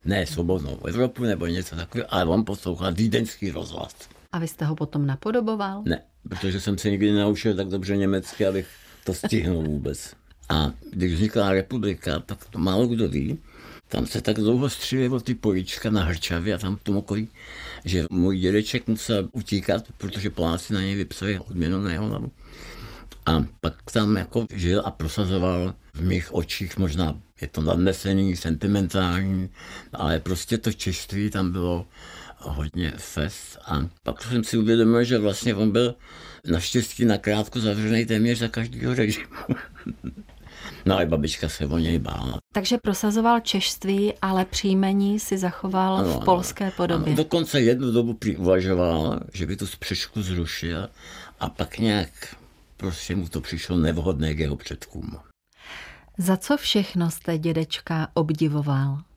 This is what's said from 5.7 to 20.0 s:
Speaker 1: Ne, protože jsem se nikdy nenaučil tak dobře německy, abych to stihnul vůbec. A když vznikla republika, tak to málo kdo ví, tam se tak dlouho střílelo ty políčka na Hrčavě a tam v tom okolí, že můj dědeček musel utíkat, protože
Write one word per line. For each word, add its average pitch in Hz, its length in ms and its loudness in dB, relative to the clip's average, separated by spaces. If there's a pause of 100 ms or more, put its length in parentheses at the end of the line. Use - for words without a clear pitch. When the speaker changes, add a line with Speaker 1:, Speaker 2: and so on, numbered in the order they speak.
Speaker 1:
Ne, 80 160 0 (280)
protože 95 320 -2
jsem 101 160 -2
se 104 120 0
nikdy 101 220 4
nenaučil 104 440 2
tak 98 120 -2
dobře 98 300 -2
německy, 98 500 2
abych 95 200 0 (360)
to 95 100 -2
stihnul 87 500 0
vůbec. 71 520 -4 (340)
A 76 220 2 (200)
když 90 220 2
vznikla 101 380 2
republika, 95 680 0
tak - 300 -12
to - 100 -8
málo 95 280 4
kdo 113 200 2
ví, 78 300 -2 (500)
tam - 180 0
se 117 160 -4
tak 107 140 0
dlouho 120 340 4
střílelo 131 500 0
ty 120 160 -2
políčka 95 540 0
na 104 140 4
Hrčavě 87 520 0
a - 20 -6
tam 98 180 -2
v - 80 -14
tom 101 140 0
okolí, 104 300 -2 (580)
že 85 260 2
můj 92 280 4
dědeček 104 480 2
musel 107 440 -2
utíkat, 101 540 -2 (120)
protože 101 320 -4